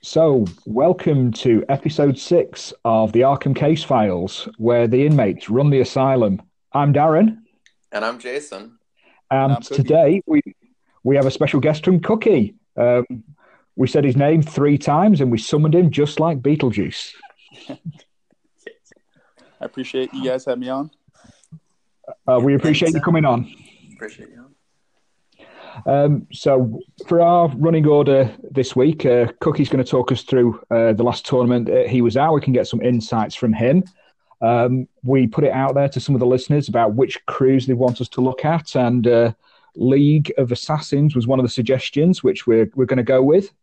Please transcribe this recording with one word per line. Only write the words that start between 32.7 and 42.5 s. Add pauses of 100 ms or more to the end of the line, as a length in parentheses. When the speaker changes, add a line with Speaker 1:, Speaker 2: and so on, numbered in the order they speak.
Speaker 1:
insights
from
him. (580)
Um, (160)
we
put
it
out
there
to
some
of
the
listeners
about
which
crews
they
want
us
to
look
at,
and,
uh, (420)
League
of
Assassins
was
one
of
the
suggestions,
which
we're,